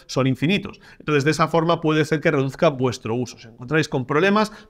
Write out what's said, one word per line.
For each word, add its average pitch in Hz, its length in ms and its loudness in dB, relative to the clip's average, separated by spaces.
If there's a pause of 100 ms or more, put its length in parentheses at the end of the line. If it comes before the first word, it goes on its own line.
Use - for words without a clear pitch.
son 135 220 0
infinitos. 151 540 -2 (180)
Entonces, 147 240 0
de 156 80 2
esa 156 160 0
forma 165 320 2
puede 156 240 2
ser 160 160 -2
que 160 120 0
reduzca 135 360 2
vuestro 123 480 -2
uso. 123 220 -6
Si - 100 -20
os 110 60 -20
encontráis 143 340 -2
con 131 180 -4
problemas, 196 460 2 (180)